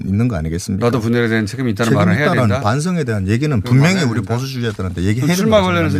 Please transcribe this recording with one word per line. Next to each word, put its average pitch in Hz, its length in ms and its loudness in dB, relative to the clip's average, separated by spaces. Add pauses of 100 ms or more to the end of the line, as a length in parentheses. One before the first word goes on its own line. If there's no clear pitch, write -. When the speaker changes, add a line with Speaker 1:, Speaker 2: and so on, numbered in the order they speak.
Speaker 1:
있는 104 220 0
거 110 80 -2
아니겠습니까? 87 500 -4
Speaker 2:
나도 113 160 0
분열에 117 280 0
대한 110 160 0
책임이 120 260 -4
있다는 113 200 -2
Speaker 1:
책임 104 60 4
Speaker 2:
말을 - 180 2
해야 147 100 0
Speaker 1:
있다라는 120 240 2
Speaker 2:
된다? - 120 0
Speaker 1:
반성에 151 420 0
대한 104 240 -2
얘기는 131 340 0
Speaker 2:
그건 120 100 -8
Speaker 1:
분명히 151 240 6
Speaker 2:
말해야 156 140 0
Speaker 1:
우리 113 120 -2
Speaker 2:
된다? 104 140 -4
Speaker 1:
보수주의자들한테 113 680 -6
얘기해야 110 220 0
Speaker 2:
그럼 - 20 2
Speaker 1:
된다고 180 140 0
Speaker 2:
출마 220 200 4
관련해서는 170 380 0